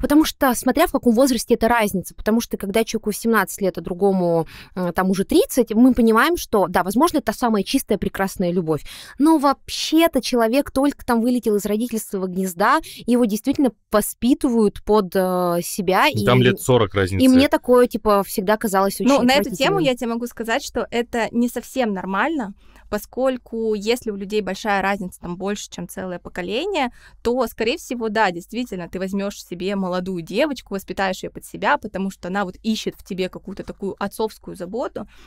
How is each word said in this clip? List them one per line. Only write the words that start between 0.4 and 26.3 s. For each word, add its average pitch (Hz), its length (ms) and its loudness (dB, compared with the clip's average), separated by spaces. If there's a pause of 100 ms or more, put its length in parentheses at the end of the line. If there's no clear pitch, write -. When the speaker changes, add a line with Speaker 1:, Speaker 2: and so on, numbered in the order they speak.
Speaker 1:
смотря 277 320 2
в - 60 -2
каком 240 220 2
возрасте 240 400 2
эта 226 140 2
разница, 208 460 0
потому 220 260 0
что, - 160 -6
когда 202 280 0
человеку 214 260 -6
восемнадцать 220 500 0
лет, 185 180 -2
а - 20 -8
другому, 175 640 0 (280)
э, 175 180 -2
там, 185 180 0
уже 190 140 0
тридцать, 294 500 2
мы 247 200 6
понимаем, 240 420 4
что, 196 320 0
да, 185 140 2
возможно, 247 360 2
это - 80 -6
та 214 60 -2
самая 220 300 0
чистая, 226 360 -2
прекрасная 190 540 -4
любовь, 160 300 -2 (360)
но 311 200 6
вообще-то 294 800 2
человек 240 500 2
только 277 340 0
там 233 160 0
вылетел 233 360 0
из 208 100 -2
родительского 208 600 -4
гнезда, 190 540 0 (260)
и 233 60 2
его 247 140 4
действительно 254 440 0 (220)
воспитывают 233 920 0
под, 208 300 2
э, 180 480 0
себя, 190 440 0 (200)
Speaker 2:
Там 123 140 4
Speaker 1:
и, 123 40 6
Speaker 2:
лет - 160 2
сорок 139 340 2
разницы. 98 300 2
Speaker 1:
и 262 40 8
мне 262 200 6
такое, 247 380 4
типа, 208 380 0
всегда 208 320 0
казалось 196 440 0
очень 196 80 0
Speaker 3:
Ну, 269 140 4
на 247 120 4
эту 285 100 2
тему 302 340 -2
Speaker 1:
отвратительным. - 60 -
Speaker 3:
я 254 120 2
тебе 247 120 -6
могу 233 180 -4
сказать, 233 380 -4
что - 260 -6
это 233 400 -2
не 240 180 0
совсем 233 460 -4
нормально, 196 600 -4 (360)
поскольку 226 840 -4
если 220 360 -2
у 202 60 -6
людей 202 260 -4
большая 190 400 -2
разница, 196 380 -4
там, 175 160 -8
больше, 202 340 -8
чем 202 180 -12
целое 185 300 -10
поколение, 262 720 -4 (320)